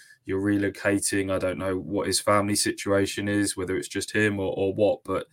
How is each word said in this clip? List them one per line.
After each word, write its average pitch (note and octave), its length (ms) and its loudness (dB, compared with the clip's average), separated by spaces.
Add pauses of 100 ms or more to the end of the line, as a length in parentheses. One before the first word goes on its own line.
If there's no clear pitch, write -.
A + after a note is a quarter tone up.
(240)
you're F#2+ 160 -2
relocating. G2+ 920 0
I F#2 60 2
don't F2+ 200 -2
know F#2 200 -2
what G2+ 280 -4
his F#2+ 140 0
family G#2 360 2
situation G2+ 720 0
is, G2+ 280 0
whether F#2 200 -2
it's - 120 -4
just - 260 -6
him G#2 260 2
or, F#2+ 160 -2
or G2 160 0
what, G2+ 320 2
but - 280 -4